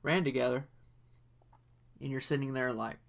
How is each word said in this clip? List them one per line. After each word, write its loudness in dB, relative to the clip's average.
ran 2
together. 2
And -6
you're -2
sitting 0
there 0
like -4